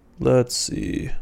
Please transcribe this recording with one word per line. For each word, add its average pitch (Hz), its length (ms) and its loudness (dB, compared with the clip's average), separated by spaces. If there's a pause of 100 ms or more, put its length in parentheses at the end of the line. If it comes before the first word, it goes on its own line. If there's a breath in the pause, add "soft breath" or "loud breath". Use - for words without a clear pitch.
(200)
let's 127 360 4
see. - 560 -4 (100)